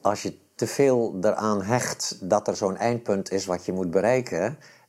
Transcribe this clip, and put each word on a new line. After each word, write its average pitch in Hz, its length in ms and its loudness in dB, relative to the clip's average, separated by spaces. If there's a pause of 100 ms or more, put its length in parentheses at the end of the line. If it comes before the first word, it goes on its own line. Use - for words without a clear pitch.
als 101 220 0
je 92 160 -8 (160)
te 120 120 -2
veel 120 540 2
eraan 104 420 2
hecht - 580 -2
dat 104 280 2
er 90 80 -2
zo'n 95 200 -2
eindpunt 110 540 -2
is 95 160 -2
wat 90 180 -4
je - 80 -4
moet 92 180 -2
bereiken, 110 680 0 (300)